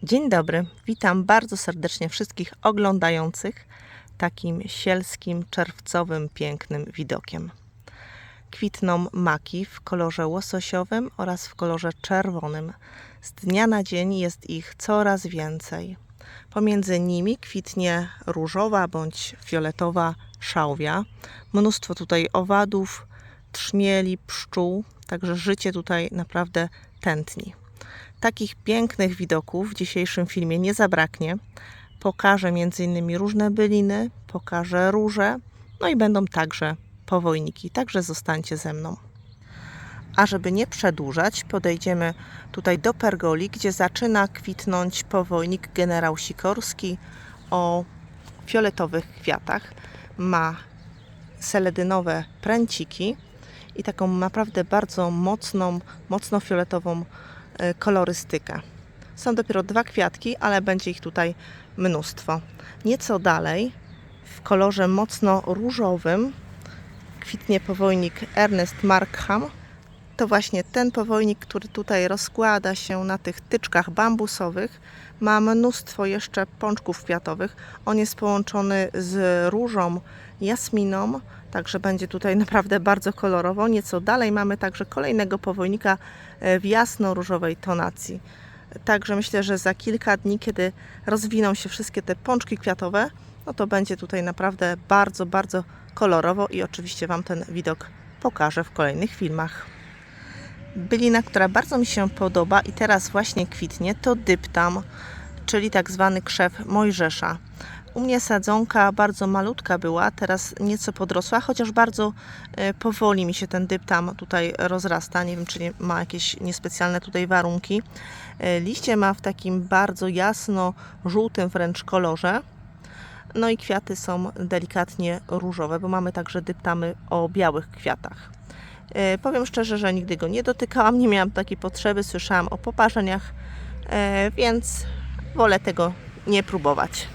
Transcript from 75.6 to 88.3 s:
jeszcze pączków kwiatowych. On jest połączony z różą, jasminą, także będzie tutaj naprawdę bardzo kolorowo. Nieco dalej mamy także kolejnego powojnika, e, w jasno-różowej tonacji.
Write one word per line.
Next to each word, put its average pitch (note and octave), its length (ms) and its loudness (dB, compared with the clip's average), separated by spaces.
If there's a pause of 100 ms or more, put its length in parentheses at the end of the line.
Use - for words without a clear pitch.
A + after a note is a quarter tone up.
jeszcze G3 400 -2
pączków - 580 -4
kwiatowych. F3 520 -4 (300)
On G#3+ 120 2
jest G#3+ 180 2
połączony G3+ 800 0
z F3+ 580 2
różą, G3 500 0 (400)
jasminą, G3+ 800 0 (340)
także - 260 -4
będzie F#3+ 280 0
tutaj F#3+ 300 0
naprawdę G3+ 420 4
bardzo G3+ 340 2
kolorowo. F#3+ 540 2
Nieco G3+ 340 0
dalej A3 300 4
mamy G3+ 260 2
także G3 280 -4
kolejnego G#3 540 0
powojnika, G3 580 0 (420)
e, F#3 200 4
w F#3+ 60 -8
jasno-różowej F#3 920 2
tonacji. F3+ 640 -4 (640)